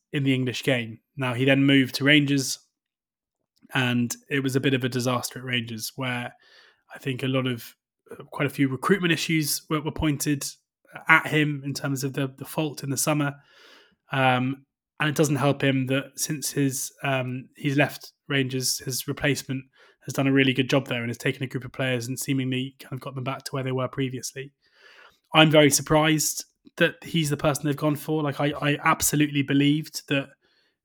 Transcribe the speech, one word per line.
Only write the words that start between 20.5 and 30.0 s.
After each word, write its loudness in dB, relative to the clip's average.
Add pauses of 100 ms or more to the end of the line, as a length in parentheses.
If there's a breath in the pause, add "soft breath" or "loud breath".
good 0
job 2
there -4
and -4
has -6
taken -4
a -4
group -8
of -12
players -2
and -6
seemingly -2
kind -16
of -8
got -12
them -8
back -8
to -14
where -4
they -4
were -2
previously. -8 (840 soft breath)
I'm 8
very 8
surprised 2 (320)
that 2
he's 0
the -4
person 0
they've 0
gone 0
for. -4
Like, -2
I, 0 (100)
I 0
absolutely 2
believed 2